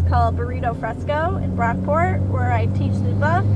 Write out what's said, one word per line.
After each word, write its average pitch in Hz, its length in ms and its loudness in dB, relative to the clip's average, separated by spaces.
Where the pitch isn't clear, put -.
called 240 280 2
Burrito 240 420 -4
Fresco 220 580 -4
in - 180 -2
Brockport, - 760 0
where 254 220 0
I 226 160 2
teach - 240 0
Zumba. - 540 2